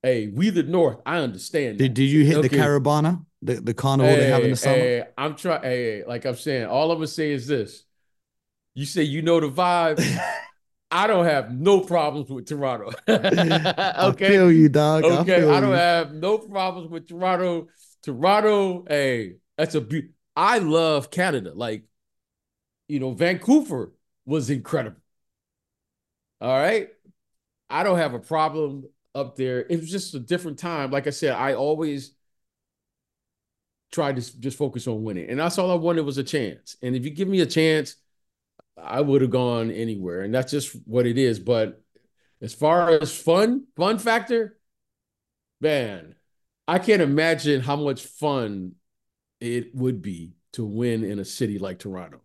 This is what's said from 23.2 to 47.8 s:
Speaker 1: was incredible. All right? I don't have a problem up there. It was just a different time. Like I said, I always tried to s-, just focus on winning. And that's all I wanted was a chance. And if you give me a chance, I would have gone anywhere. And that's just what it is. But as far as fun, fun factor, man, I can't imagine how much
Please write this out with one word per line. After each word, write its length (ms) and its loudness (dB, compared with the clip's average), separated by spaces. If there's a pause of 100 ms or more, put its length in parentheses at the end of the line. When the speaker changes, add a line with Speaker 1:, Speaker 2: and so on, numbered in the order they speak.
Speaker 1:
was 260 -2
incredible. 480 -4 (1400)
All 180 0
right? 300 0 (800)
I 120 -2
don't 160 2
have 160 0
a 40 -8
problem 680 -2 (300)
up 220 -6
there. 320 -2
It 120 -2
was 100 -14
just 240 -8
a 60 -8
different 380 -6
time. 320 -6
Like 160 -2
I 40 -2
said, 240 -2
I 200 0
always 580 -4 (1800)
tried 260 -2
to 60 -6
s-, 80 -14
just 280 -10
focus 280 -6
on 160 -6
winning. 260 -8
And 100 -6
that's 200 -2
all 120 0
I 40 2
wanted 300 0
was 140 -6
a 60 -4
chance. 580 -6
And 140 -4
if 80 -4
you 60 -6
give 180 -4
me 120 0
a 60 4
chance, 500 0 (800)
I 240 -6
would 220 4
have 80 0
gone 400 0
anywhere. 520 -6
And 120 -6
that's 180 -2
just 240 -6 (100)
what 200 0
it 120 0
is. 220 2
But 420 -2 (580)
as 140 -12
far 360 2
as 260 2
fun, 500 2 (100)
fun 220 0
factor, 600 -2 (1000)
man, 540 -2 (540)
I 100 2
can't 240 4
imagine 580 2
how 160 -2
much 280 -4